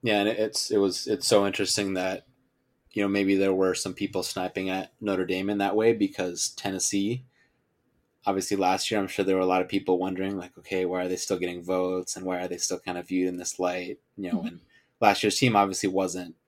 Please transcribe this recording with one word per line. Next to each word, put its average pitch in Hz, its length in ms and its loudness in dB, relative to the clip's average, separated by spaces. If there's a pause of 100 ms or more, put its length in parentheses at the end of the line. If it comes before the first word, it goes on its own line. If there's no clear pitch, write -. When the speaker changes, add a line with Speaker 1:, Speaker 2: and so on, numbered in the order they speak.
Speaker 1:
Yeah, 104 160 4
and 101 80 4
it, 104 100 -2
it's, 107 320 -2
it 110 60 2
was, 98 300 2
it's 110 200 -2
so 101 200 6
interesting 98 480 -2
that, 92 320 -4 (680)
you 107 80 -4
know, 101 80 2
maybe 98 280 4
there 98 180 2
were 92 200 2
some 92 200 -6
people 95 280 -4
sniping 92 460 -4
at 92 320 -4
Notre 95 240 0
Dame 92 240 -2
in 104 100 0
that 98 180 0
way 113 180 4
because 95 560 -2
Tennessee, 101 760 -2 (1000)
obviously 98 320 0
last 95 320 2
year, 107 100 2
I'm 95 80 -2
sure - 160 -2
there 95 120 4
were 92 40 2
a 92 60 2
lot 92 160 4
of 92 60 -2
people 92 300 2
wondering, 95 380 -2
like, 87 220 -12
"Okay, 92 260 -2
why 90 200 -2
are 92 40 -4
they 90 80 -2
still 92 220 -4
getting 87 240 -4
votes 92 540 0
and 92 100 -8
why 90 160 -2
are 90 60 -4
they 87 100 -6
still 92 200 -2
kind 90 200 -6
of 87 100 -10
viewed 92 200 2
in 90 100 -4
this - 200 -8
light?" 90 400 -2 (200)
You 95 120 -6
know, 208 100 0
Speaker 2:
Mm-hmm. 214 80 -6
Speaker 1:
and - 120 -12 (400)
last 104 220 4
year's 104 160 2
team 120 180 4
obviously 98 320 2
wasn't 92 480 -2 (120)